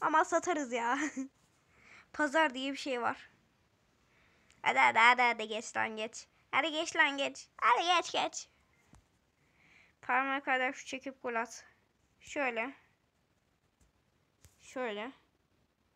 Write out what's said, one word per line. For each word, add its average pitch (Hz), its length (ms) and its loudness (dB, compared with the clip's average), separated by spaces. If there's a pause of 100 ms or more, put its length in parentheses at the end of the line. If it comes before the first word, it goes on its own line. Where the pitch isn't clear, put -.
Ama 370 240 4
satarız 330 480 -2
ya. 240 260 0 (580)
<laughs> - 560 -20
Pazar 302 420 2
diye 262 180 -6
bir 269 60 -10
şey 247 240 -4
var. - 280 -4 (1300)
Hadi, 247 160 0
hadi, 247 200 6
hadi, 240 240 8
hadi 226 260 0
geç 214 280 -8
lan 220 200 -4
geç. 220 300 -10 (240)
Hadi 302 220 0
geç 330 240 -4
lan 294 220 2
geç. 277 380 -6
Hadi 359 300 4
geç 349 260 2
geç. - 360 -4 (1500)
Parmağı 269 400 0
kadar 262 300 0
şu - 140 -14
çekip 262 360 -10
gol 240 120 -6
at. 233 400 -8 (500)
Şöyle. 254 500 -4 (1900)
Şöyle. 233 520 -8 (840)